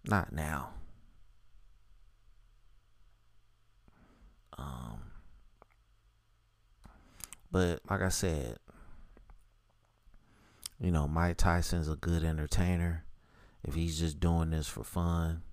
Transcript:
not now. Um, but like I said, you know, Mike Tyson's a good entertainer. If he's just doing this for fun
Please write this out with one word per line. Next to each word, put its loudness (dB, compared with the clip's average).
not 0
now. -4
Um, -10
but 2
like 0
I 2
said, -2
you 0
know, 4
Mike 2
Tyson's 4
a -2
good 0
entertainer. 2
If -4
he's 0
just 0
doing 4
this 0
for -8
fun 0